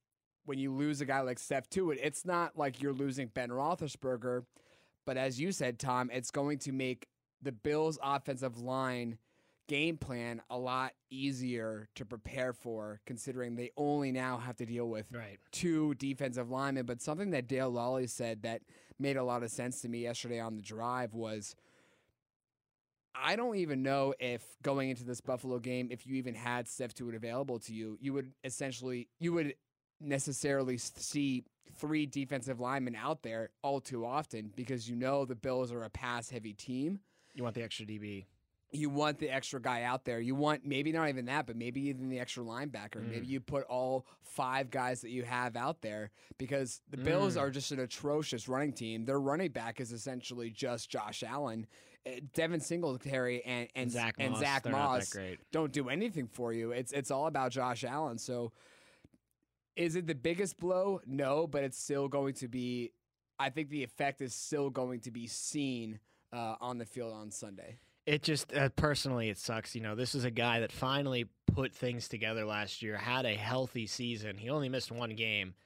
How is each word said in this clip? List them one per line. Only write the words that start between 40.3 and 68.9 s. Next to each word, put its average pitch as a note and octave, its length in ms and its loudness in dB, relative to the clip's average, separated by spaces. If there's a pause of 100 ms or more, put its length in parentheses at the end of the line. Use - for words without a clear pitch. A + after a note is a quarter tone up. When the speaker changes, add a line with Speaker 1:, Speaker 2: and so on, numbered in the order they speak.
Speaker 1:
want, D3 320 4
maybe C#3+ 240 2
not D#3+ 180 4
even C3 180 0
that, C#3 200 2
but A#2 80 -6
maybe A#2+ 280 -2
even C3 260 0
the B2+ 100 -2
extra B2 240 -4
linebacker. A2+ 540 -6
Speaker 2:
Mm. A2+ 160 -4
Speaker 1:
Maybe A#2+ 160 -4
you C3+ 100 0
put C3+ 300 0
all B2+ 360 2 (180)
five C3 460 2
guys B2+ 340 0
that A#2 80 -8
you B2 120 -2
have B2 320 0
out C3+ 260 0
there G#2+ 300 -4 (280)
because C3 520 0
the A#2+ 60 -6
Bills F3 400 4
Speaker 2:
Mm. D#3 40 2
Speaker 1:
are C#3 100 4
just C3 200 -2
an C3+ 80 -2
atrocious C#3+ 720 0
running C3+ 240 2
team. A2+ 320 -4
Their C3+ 160 4
running C#3+ 320 2
back A#2 280 -4
is A#2+ 120 -4
essentially A#2+ 580 -6
just A#2+ 400 -2
Josh A2 320 -4
Allen. A#2 460 -2 (360)
Uh, B2+ 140 -6 (160)
Devin E3 260 2
Singletary C3 840 0
and, B2 320 -2
and B2 160 0
Speaker 2:
Zach A#2 260 2
Speaker 1:
and C3 140 2
Speaker 2:
Moss, A2 80 2
Speaker 1:
Zach C#3 240 4
Speaker 2:
they're A2+ 80 2
not C3+ 60 4
that C3+ 200 4
Speaker 1:
Moss G2 140 -2
Speaker 2:
great. F#2 260 -6 (140)
Speaker 1:
don't D#3 200 2
do C#3 160 2
anything D#3+ 380 0
for A#2 260 -2
you. A2+ 200 0
It's, B2 180 -2
it's C#3 220 0
all C#3+ 160 2
about C3 240 2
Josh B2 320 0
Allen. B2+ 340 -2
So A#2+ 340 -2 (1200)
is E3+ 200 2
it F3+ 100 -2
the D#3+ 100 0
biggest E3+ 420 0
blow? F#3 480 2
No, C#3 400 2
but C#3+ 160 0
it's C3+ 160 -2
still C#3 300 0
going C#3 260 2
to C3 140 -6
be, B2 440 -2 (460)
I C3+ 120 2
think C#3+ 200 -2
the D3 140 -2
effect C#3+ 360 0
is B2+ 140 -4
still C#3+ 340 0
going B2+ 340 -2
to A#2+ 100 -10
be A#2 160 -8
seen, A#2+ 720 -2 (320)
uh, A2+ 280 -2
on B2 180 -2
the A#2 60 -4
field A#2 280 -6
on G#2+ 180 -10
Sunday. G#2 480 -10 (280)
Speaker 2:
It D3+ 160 6
just, D3+ 300 0
uh, C#3 180 6
personally, C3 600 4